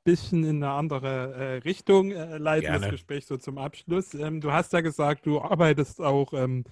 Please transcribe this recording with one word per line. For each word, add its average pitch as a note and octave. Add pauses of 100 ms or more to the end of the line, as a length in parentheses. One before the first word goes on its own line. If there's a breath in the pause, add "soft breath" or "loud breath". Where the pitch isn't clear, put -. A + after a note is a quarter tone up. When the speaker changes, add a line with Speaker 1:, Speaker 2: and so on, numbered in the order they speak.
Speaker 1:
bisschen E3+
in D3+
eine C#3
andere, C3+
äh, C3
Richtung, F#3+
äh, E3
leiten, D3+
das -
Speaker 2:
Gerne. G#2
Speaker 1:
Gespräch -
so C3
zum C#3
Abschluss. E3
Ähm, D#3
du D3
hast E3
ja E3+
gesagt, D3
du D3+
arbeitest D#3
auch, C#3
ähm, B2+